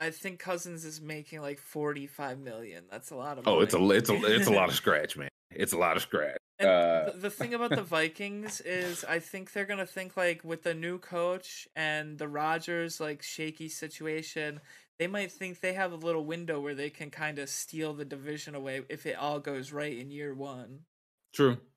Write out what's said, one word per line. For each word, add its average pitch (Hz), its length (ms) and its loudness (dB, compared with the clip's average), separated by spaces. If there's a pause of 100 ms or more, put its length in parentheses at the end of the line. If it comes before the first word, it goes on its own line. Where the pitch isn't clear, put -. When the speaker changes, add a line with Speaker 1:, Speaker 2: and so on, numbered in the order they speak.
Speaker 1:
I 160 100 -2
think 180 300 -10
Cousins 175 440 -6
is 156 160 -10
making, 156 400 -10
like, 143 180 -6
forty-five 143 800 -4
million. 110 520 -10
That's 113 200 -10
a 151 60 -10
lot 139 220 -6
of 120 80 -8
Speaker 2:
Oh, 92 140 6
it's 101 140 6
a, 85 40 6
Speaker 1:
money. 98 200 8
Speaker 2:
it's 113 120 4
a, 104 40 6 (100)
it's 104 220 6
a 110 60 8
Speaker 1:
<laughs> - 0 -
Speaker 2:
lot 95 160 8
of - 80 0
scratch, 78 400 2
man. 69 120 -8 (220)
It's - 220 0
a 85 60 2
lot 85 180 6
of 87 60 2
scratch. - 360 0 (200)
Speaker 1:
And 98 100 6
Speaker 2:
Uh, 85 360 8
Speaker 1:
the, - 80 0
the 190 180 -4
thing 240 240 -4
about 233 200 0
the 214 80 2
Speaker 2:
<laughs> - 20 -8
Speaker 1:
Vikings 202 760 -2
is 180 440 -4
I 165 160 0
think 190 320 -12
they're 202 140 -2
gonna 196 200 -4
think, 185 300 -10
like, 170 280 2
with 160 180 -6
the 170 120 0
new 170 240 -4
coach 180 800 -4
and 151 420 -2
the 151 100 -6
Rodgers, 165 720 -2
like, 151 220 -6
shaky 156 460 -8
situation, 156 920 -6 (380)
they 170 80 2
might 196 260 -4
think 180 280 -8
they 185 140 0
have 185 180 0
a 165 40 -8
little 160 280 0
window 165 360 -4
where 143 140 -4
they 143 160 -4
can 147 200 -12
kinda 147 360 -4
steal 156 480 -4
the 147 100 -8
division 147 500 -8
away 135 340 -6
if 151 180 -10
it 139 100 -2
all 147 240 -2
goes 135 320 -6
right 147 240 -4
in 135 140 -10
year 143 240 -8
one. 135 500 -12 (480)
Speaker 2:
True. 127 260 8 (180)